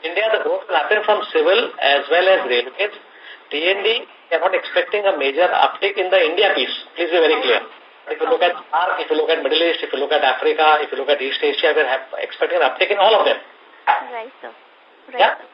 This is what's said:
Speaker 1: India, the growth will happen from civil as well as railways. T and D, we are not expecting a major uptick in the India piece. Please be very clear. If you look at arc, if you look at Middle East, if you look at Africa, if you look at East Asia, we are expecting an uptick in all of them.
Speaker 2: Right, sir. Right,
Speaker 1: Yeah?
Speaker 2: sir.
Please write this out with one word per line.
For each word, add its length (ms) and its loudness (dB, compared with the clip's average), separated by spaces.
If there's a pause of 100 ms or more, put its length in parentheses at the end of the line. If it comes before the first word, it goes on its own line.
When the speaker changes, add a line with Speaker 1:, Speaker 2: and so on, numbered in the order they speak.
Speaker 1:
India, 320 -4
the 80 0
growth 240 -4
will 140 -2
happen 260 0
from 160 2 (140)
civil 340 2 (140)
as 260 2
well 200 4
as 200 2
railways. 480 -4 (540)
T 20 -10 (200)
and 120 -4
D, 240 -2
we 280 -10
are 40 2
not 160 0
expecting 480 -2
a 120 2
major 280 0
uptick 560 0
in 80 -2
the 120 4
India 360 2
piece. 160 -4 (240)
Please 160 -4
be 80 2
very 240 4
clear. 160 2 (480)
If 120 -6
you 80 0
look 120 2
at 160 2 (160)
arc, 320 -2
if 60 -8
you 60 2
look 120 0
at 140 0
Middle 180 0
East, 240 0
if 80 -8
you 80 -4
look 120 -2
at 120 2
Africa, 560 2
if 120 -6
you 40 -6
look 120 -6
at 120 2
East 220 -6
Asia, 340 0
we 80 2
are 400 -6
expecting 360 -2
an 80 2
uptick 240 -2
in 40 0
all 200 4
of 80 2
them. 120 2 (520)
Speaker 2:
Right, 520 -4
sir. 120 -14 (600)
Right, 80 -2
Speaker 1:
Yeah? 160 4
Speaker 2:
sir. 180 -20